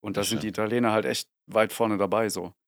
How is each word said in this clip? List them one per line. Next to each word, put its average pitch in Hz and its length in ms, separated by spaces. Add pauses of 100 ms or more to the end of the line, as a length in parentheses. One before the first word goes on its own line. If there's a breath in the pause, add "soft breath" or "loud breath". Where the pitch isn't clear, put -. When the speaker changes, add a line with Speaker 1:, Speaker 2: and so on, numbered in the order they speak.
Speaker 1:
Und 101 160
da 101 40
Speaker 2:
Das 101 80
Speaker 1:
sind 110 140
die 110 40
Speaker 2:
stimmt. - 20
Speaker 1:
Italiener 110 420
halt 107 140
echt - 240 (180)
weit 110 260
vorne 107 240
dabei, 104 320
so. 90 240 (140)